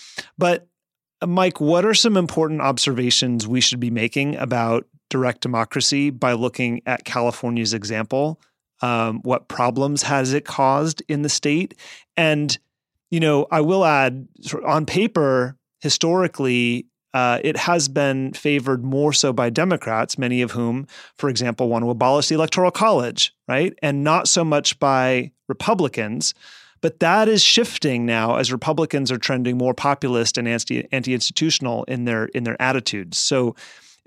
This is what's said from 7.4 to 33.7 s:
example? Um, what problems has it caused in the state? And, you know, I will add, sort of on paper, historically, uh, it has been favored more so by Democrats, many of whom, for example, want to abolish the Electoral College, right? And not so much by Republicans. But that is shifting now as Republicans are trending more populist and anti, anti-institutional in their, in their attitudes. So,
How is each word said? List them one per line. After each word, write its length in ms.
example? 680
Um, 420
what 240
problems 560
has 280
it 120
caused 640
in 140
the 60
state? 460
And, 400
you 100
know, 300
I 100
will 240
add, 440
sort 220
of 80
on 160
paper, 680
historically, 880
uh, 300
it 140
has 320
been 440
favored 520
more 280
so 200
by 180
Democrats, 680
many 260
of 100
whom, 340
for 100
example, 400
want 160
to 60
abolish 380
the 80
Electoral 340
College, 640
right? 340
And 220
not 240
so 160
much 340
by 540
Republicans. 840
But 180
that 280
is 140
shifting 640
now 300
as 160
Republicans 600
are 60
trending 400
more 160
populist 640
and 100
anti, 440
anti-institutional 920
in 220
their, 200
in 180
their 180
attitudes. 560
So, 380